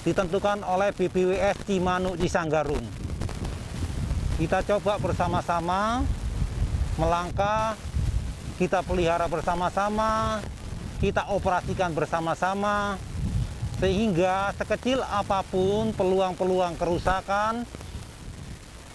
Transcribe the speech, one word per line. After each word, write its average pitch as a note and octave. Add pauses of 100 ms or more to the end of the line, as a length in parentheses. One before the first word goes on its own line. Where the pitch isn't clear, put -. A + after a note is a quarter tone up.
ditentukan G3
oleh F#3
B F3+
B F#3
W F#3+
S G3 (160)
Cimanuk F#3
Cisanggarung. D3+ (1400)
Kita F#3
coba G3+
bersama-sama F3+ (960)
melangkah, G3 (800)
kita F3+
pelihara E3+
bersama-sama, G#3 (560)
kita F#3+
operasikan F3+
bersama-sama, F#3 (880)
sehingga F#3+
sekecil A#3
apapun G3+
peluang-peluang F#3
kerusakan G3 (1300)